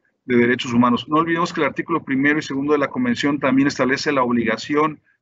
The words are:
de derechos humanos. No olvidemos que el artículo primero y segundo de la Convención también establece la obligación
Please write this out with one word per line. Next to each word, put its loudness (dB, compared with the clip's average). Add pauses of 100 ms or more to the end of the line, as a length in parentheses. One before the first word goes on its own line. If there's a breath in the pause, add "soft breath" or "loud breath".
(260)
de 2
derechos 2
humanos. 2
No 0
olvidemos -2
que -4
el 0
artículo -4
primero 0
y -4
segundo -2
de 2
la -2
Convención -2
también 2
establece 0
la 2
obligación 0 (200)